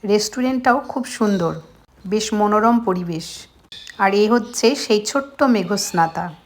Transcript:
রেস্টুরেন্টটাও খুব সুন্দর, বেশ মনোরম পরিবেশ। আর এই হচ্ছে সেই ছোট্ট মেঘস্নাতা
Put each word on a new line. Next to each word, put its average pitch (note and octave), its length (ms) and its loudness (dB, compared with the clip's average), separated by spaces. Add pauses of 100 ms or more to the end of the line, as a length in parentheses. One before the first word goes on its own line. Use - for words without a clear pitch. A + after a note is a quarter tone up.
রেস্টুরেন্টটাও B3+ 680 2
খুব C4+ 260 -8
সুন্দর, E3+ 560 -2 (460)
বেশ G#3+ 280 -2
মনোরম G#3+ 460 4
পরিবেশ। F3 680 -4 (520)
আর G3 160 2
এই G#3 140 4
হচ্ছে A#3+ 460 2
সেই G#3+ 320 0
ছোট্ট C#4 360 -4
মেঘস্নাতা F3+ 920 0 (140)